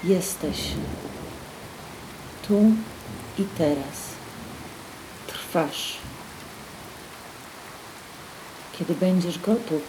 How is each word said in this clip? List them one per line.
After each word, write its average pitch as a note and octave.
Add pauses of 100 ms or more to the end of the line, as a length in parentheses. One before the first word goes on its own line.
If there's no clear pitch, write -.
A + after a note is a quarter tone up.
Jesteś E3+ (1900)
tu G#3 (640)
i G3 (140)
teraz. D3 (1080)
Trwasz. - (2750)
Kiedy E3+
będziesz F3+
gotów G3+